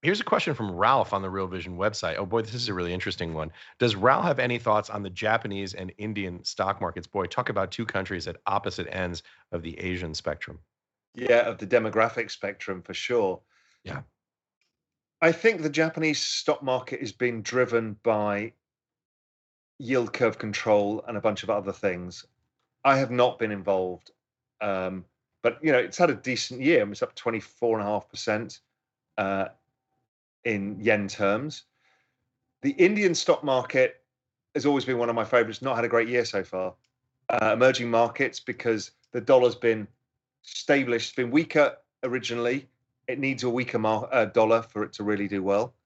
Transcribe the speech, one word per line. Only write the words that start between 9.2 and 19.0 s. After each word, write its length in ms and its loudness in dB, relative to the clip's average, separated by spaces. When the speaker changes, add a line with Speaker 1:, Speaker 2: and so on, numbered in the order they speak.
Speaker 1:
of 100 -4
the 180 -10
Asian 340 -4
spectrum. 460 -8
Speaker 2:
Yeah, 280 4
of 160 0
the 100 -8
demographic 640 2
spectrum, 500 -8
for 120 -12
sure. 460 0
Speaker 1:
Yeah. 180 -10
Speaker 2:
I 120 6
think 280 2
the 80 0
Japanese 500 0
stock 440 -2
market 380 -2
is 100 -8
being 300 -2
driven 600 0
by 520 0